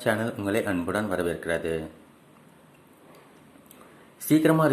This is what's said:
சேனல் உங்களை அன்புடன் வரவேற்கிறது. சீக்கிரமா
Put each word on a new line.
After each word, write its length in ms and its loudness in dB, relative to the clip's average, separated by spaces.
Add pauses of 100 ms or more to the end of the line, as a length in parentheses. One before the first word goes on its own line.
சேனல் 340 0
உங்களை 320 0
அன்புடன் 420 -2
வரவேற்கிறது. 600 -2 (2500)
சீக்கிரமா 520 4